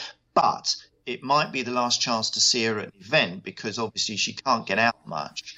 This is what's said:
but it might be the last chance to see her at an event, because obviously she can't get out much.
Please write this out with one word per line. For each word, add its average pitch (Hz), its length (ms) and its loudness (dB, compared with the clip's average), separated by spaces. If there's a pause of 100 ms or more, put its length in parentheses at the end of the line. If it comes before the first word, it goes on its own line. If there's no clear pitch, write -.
(340)
but - 420 2 (300)
it 123 160 -6
might 151 300 2
be 135 100 -4
the 117 80 -4
last 123 300 2
chance 113 300 0
to 104 100 -2
see 120 240 4
her 110 160 2
at 98 60 -6
an - 140 -18
event, 98 440 0
because 104 340 -8
obviously 110 380 -4
she 110 160 0
can't 117 340 0
get 98 140 2
out 117 260 2
much. 76 520 -8